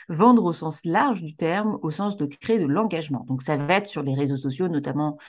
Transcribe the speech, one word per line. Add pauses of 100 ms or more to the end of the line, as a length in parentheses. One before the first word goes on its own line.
Vendre
au
sens
large
du
terme,
au
sens
de
créer
de
l'engagement.
Donc,
ça
va
être
sur
les
réseaux
sociaux,
notamment, (100)